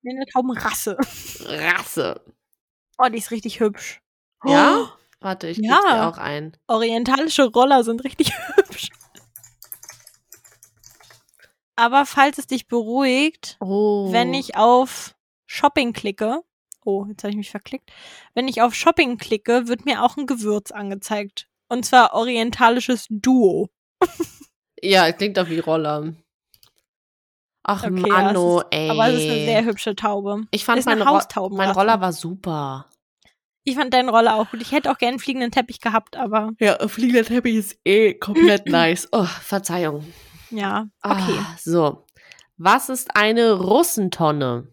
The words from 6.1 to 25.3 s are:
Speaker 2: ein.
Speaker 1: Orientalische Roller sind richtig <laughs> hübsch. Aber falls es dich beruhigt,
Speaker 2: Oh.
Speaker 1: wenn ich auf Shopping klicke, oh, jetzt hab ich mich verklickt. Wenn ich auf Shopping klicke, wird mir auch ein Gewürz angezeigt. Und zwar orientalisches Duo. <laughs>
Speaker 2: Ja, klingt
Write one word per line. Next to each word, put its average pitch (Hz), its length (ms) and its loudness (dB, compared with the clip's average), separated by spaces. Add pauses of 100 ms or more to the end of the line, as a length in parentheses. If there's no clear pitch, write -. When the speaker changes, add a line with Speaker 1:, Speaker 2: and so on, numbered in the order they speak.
Speaker 2:
ein. 151 360 -8 (120)
Speaker 1:
Orientalische 240 840 0
Roller 254 320 4
sind 233 220 -4
richtig - 260 -2
<laughs> 740 240 -8
hübsch. - 340 -2 (2750)
Aber 247 300 2
falls 285 320 2
es 277 100 -12
dich 254 200 -6
beruhigt, 254 920 -2
Speaker 2:
Oh. 202 520 0
Speaker 1:
wenn 240 220 0
ich 277 220 -6
auf 247 580 2 (320)
Shopping 269 480 0
klicke, 220 480 -4 (420)
oh, 202 240 -4
jetzt 208 160 -16
hab 202 60 -6
ich 208 80 -6
mich 208 140 -10
verklickt. - 400 -14 (420)
Wenn 254 140 -2
ich 226 140 0
auf 233 120 2
Shopping 285 440 0
klicke, 233 500 -2
wird 233 180 -4
mir 226 180 -2
auch 247 140 0
ein 285 80 -4
Gewürz 214 460 -4
angezeigt. 202 760 -8 (220)
Und 247 160 -4
zwar 247 280 6
orientalisches 233 960 0
Duo. 208 600 2 (320)
<laughs> 370 60 4 (720)
Speaker 2:
Ja, 180 320 4
klingt 196 260 -4